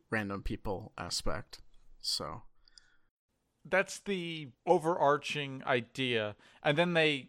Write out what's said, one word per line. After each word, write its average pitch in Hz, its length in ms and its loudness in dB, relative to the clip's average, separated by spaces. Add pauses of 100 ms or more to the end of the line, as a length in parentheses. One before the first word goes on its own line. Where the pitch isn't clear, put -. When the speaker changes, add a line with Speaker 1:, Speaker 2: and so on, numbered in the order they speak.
(100)
Speaker 1:
random 101 320 -2
people 107 540 -6
aspect, - 640 -4 (400)
so. - 400 -6 (1300)
Speaker 2:
That's 190 300 0
the 170 500 -6 (160)
overarching 147 1000 2
idea. 120 720 0 (260)
And 147 140 2
then 175 160 4
they, 151 360 4